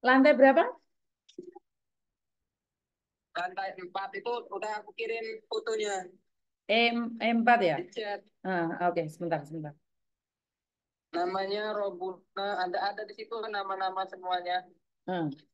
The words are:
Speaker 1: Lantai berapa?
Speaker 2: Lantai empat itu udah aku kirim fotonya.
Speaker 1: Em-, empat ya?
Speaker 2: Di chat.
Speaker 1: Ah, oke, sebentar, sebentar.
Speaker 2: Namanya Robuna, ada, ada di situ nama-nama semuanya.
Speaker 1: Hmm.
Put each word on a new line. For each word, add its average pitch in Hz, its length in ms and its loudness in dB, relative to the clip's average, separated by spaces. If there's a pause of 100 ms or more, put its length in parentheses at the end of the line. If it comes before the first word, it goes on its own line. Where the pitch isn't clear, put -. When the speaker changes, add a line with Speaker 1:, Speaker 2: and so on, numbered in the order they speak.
Speaker 1:
Lantai 269 320 8
berapa? 269 260 10 (2750)
Speaker 2:
Lantai 185 300 -4 (140)
empat 190 260 -6 (100)
itu 233 120 -6 (260)
udah 214 140 -4 (120)
aku 208 160 -20
kirim 226 260 -6 (260)
fotonya. 214 560 -4 (640)
Speaker 1:
Em-, 233 400 2 (100)
empat 233 380 6 (100)
ya? 151 140 2
Speaker 2:
Di - 120 -10
chat. 208 260 -6 (260)
Speaker 1:
Ah, 180 200 0 (220)
oke, 170 140 0 (120)
sebentar, 165 340 -2
sebentar. 151 260 -10 (1400)
Speaker 2:
Namanya 196 460 -2 (160)
Robuna, 190 680 -6 (180)
ada, 180 140 -2 (120)
ada 208 180 -8
di 208 100 -16
situ 220 160 -10 (220)
nama-nama 190 460 -4 (100)
semuanya. 180 440 -4 (520)
Speaker 1:
Hmm. 170 200 -2 (260)